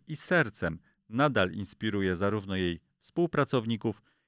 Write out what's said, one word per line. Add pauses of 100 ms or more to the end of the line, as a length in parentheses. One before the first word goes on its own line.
i
sercem – (300)
nadal
inspiruje
zarówno
jej (180)
współpracowników, (260)